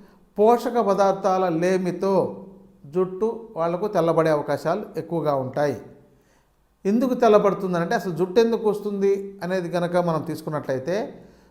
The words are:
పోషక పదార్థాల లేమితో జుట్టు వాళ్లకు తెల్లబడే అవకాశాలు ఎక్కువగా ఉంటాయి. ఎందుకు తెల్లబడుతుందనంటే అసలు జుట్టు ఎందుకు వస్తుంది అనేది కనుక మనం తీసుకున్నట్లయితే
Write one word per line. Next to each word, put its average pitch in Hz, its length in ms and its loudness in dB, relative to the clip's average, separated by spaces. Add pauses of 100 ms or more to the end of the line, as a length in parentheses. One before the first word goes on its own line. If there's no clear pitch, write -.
(380)
పోషక 233 420 4
పదార్థాల 190 680 2
లేమితో 180 920 0 (440)
జుట్టు 185 720 -4
వాళ్లకు 170 320 -2
తెల్లబడే 165 420 2
అవకాశాలు 151 520 -2 (140)
ఎక్కువగా 151 380 -2
ఉంటాయి. 131 480 -2 (1040)
ఎందుకు 247 280 2
తెల్లబడుతుందనంటే 190 800 4
అసలు 190 180 -2
జుట్టు 180 280 2
ఎందుకు 226 300 2
వస్తుంది 196 720 -2
అనేది 175 260 -2
కనుక 175 280 -2
మనం 170 260 0
తీసుకున్నట్లయితే 156 1000 -6 (260)